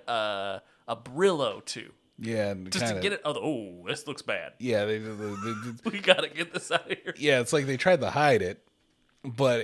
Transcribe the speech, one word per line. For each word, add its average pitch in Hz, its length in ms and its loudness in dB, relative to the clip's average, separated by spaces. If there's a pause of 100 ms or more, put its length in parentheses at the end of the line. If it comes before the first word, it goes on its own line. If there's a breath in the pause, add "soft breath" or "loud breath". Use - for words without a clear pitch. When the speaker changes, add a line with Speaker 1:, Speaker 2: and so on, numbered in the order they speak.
Speaker 1:
a, 101 540 -2 (260 soft breath)
a 117 80 -4
Brillo 127 680 0
to. - 260 -10 (280)
Speaker 2:
Yeah, 110 320 -2
and 92 200 -8
Speaker 1:
Just 120 140 0
to 113 60 0
Speaker 2:
kinda 98 100 -2
Speaker 1:
get 101 120 0
it, - 120 -6
oh, 151 100 0
oh, 101 520 -4
this - 180 -6
looks 143 160 -10
bad. 87 380 -4
Speaker 2:
Yeah, 113 260 2
they, 107 140 0
they, 110 100 -8
they, 107 160 -8
they 113 640 -6
Speaker 1:
<laughs> - 20 -4
We 202 80 -6
gotta 180 300 4
get 165 240 -6
this - 160 -8
out - 220 0
of 180 60 -2
here. - 200 -10
Speaker 2:
Yeah, 143 220 6
it's 120 140 0
like 147 120 2
they 135 120 -2
tried 175 240 4
to 101 100 0
hide 135 320 6
it, 92 180 -4 (640)
but 123 400 2